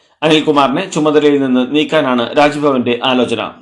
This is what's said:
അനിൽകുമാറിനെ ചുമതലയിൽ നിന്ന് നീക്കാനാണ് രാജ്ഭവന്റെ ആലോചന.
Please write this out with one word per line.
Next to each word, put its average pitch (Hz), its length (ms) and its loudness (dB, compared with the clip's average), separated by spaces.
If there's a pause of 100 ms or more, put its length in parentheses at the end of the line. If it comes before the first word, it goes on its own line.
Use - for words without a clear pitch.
(220)
അനിൽകുമാറിനെ 151 680 0
ചുമതലയിൽ 147 500 2
നിന്ന് 127 360 0
നീക്കാനാണ് 143 600 0
രാജ്ഭവന്റെ 143 680 0
ആലോചന. 120 460 -2 (120)